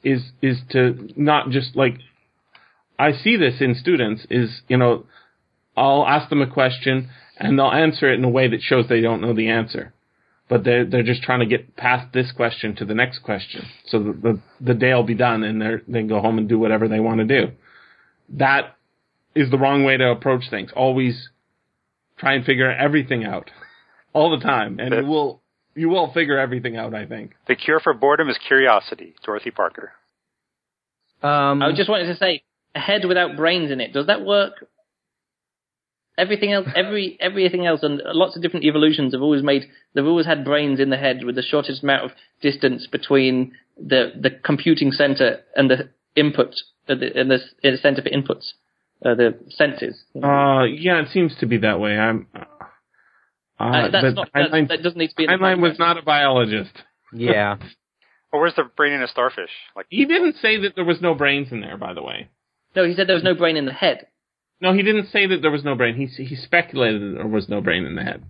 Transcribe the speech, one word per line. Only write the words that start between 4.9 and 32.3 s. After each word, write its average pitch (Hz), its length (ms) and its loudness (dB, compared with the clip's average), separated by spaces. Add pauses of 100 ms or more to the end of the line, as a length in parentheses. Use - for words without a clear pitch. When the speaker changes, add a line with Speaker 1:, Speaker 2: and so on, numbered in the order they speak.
Speaker 1:
I'll 139 320 4
ask 147 220 2
them 147 120 2
a 131 80 2
question, 131 600 0 (280)
and 117 220 2
they'll 135 60 4
answer 151 460 2
it 117 60 2
in 127 60 0
a 127 60 2
way 131 180 2
that 110 140 0
shows 127 260 2
they 117 140 2
don't 113 200 0
know 117 120 -2
the 113 160 0
answer. 113 440 -4 (540)
But 117 160 2
they're, 120 220 2
they're 123 180 0
just 123 180 -2
trying 127 200 0
to 117 40 2
get 120 300 -2
past 123 380 -2
this 127 180 0
question 113 460 -4
to 110 80 -8
the 107 100 -4
next 123 240 -2
question, - 460 -8 (220)
so 113 160 0
that 104 200 -6
the, 110 160 0 (220)
the 123 120 0
day 127 200 2
will 120 100 2
be 113 120 -2
done, 113 280 0
and 110 180 -4
they're, 110 240 -4
they 120 140 -4
can 110 80 -4
go 107 140 0
home 113 160 0
and 110 100 -2
do 113 100 2
whatever 110 300 2
they 110 140 0
want 113 180 0
to 110 60 2
do. 127 260 2 (800)
That 139 420 0 (640)
is 139 160 2
the 135 60 2
wrong 139 260 4
way 135 140 4
to 127 140 4
approach 127 380 0
things. 95 240 -8
Always 127 540 0 (920)
try 135 180 0
and 127 100 -4
figure 127 260 2
everything 135 540 0
out, - 260 -8 (640)
all 156 180 4
the 143 100 -2
time, 107 380 -2
and 123 160 -2
you 127 100 0
will, 147 360 -2 (340)
you 165 140 0
will 170 240 0
figure 147 260 0
everything 123 380 -4
out, 113 160 -8
I 107 120 -10
think. 110 280 -14 (160)
Speaker 2:
The 123 80 -2
cure 156 240 -2
for 156 120 -2
boredom 143 360 0
is 120 80 -6 (100)
curiosity, 117 680 0 (120)
Dorothy 104 260 -8
Parker. 101 400 -8 (1300)
Speaker 3:
Um, 143 400 2
Speaker 4:
I 151 140 0
just 196 140 -2
wanted 196 160 0
to 175 100 -6
say, 175 280 -2 (320)